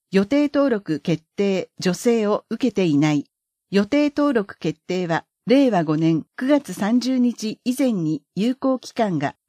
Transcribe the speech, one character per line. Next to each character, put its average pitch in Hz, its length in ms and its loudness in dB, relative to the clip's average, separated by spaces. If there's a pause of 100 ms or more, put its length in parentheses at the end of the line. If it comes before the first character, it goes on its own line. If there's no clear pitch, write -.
(120)
予 196 140 2
定 285 280 2
登 277 160 2
録 196 300 -2
決 160 240 -2 (120)
定、 196 360 -2 (100)
助 180 140 0
成 233 320 0
を 208 220 -2
受 226 180 -2
け 220 40 0
て 190 140 0
い 143 140 2
な 151 140 2
い。 143 120 -2 (460)
予 196 140 2
定 294 300 0
登 285 180 0
録 202 260 -4
決 160 260 -6
定 180 220 -4
は、 165 180 -2 (220)
令 262 240 4
和 180 120 2
五 151 140 0
年 160 380 0
九 254 120 -6
月 190 260 0
三 220 260 -2
十 254 180 -2
日 226 460 -2
以 247 120 -2
前 254 180 0
に 160 280 -2 (140)
有 220 180 0
効 262 240 -2
期 - 160 -18
間 196 240 -2
が - 180 -4 (140)